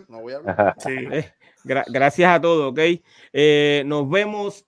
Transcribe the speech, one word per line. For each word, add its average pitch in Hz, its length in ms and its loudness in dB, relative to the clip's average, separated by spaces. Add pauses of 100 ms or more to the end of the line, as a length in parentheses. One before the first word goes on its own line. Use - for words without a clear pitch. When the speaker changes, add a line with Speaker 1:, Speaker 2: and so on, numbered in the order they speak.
Speaker 1:
no 113 140 -20
voy 123 120 -14
a 139 40 -10
hablar. 101 400 0
Speaker 2:
Sí. - 180 -6 (160)
Speaker 3:
Eh, 147 220 -6 (320)
gra-, 131 220 -2
gracias 139 440 2
a 170 80 4
todos, 156 320 0
¿ok? 135 80 -6 (540)
Eh, 147 520 4
nos 143 240 -2
vemos 208 580 -4